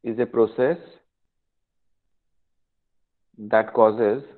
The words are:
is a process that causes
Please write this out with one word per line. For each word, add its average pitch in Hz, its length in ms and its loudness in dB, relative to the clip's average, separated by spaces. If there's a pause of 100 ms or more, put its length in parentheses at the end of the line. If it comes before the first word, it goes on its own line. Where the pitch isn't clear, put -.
is 113 160 -6
a 120 80 0
process 123 520 0 (2500)
that 107 340 -2
causes 110 500 2 (160)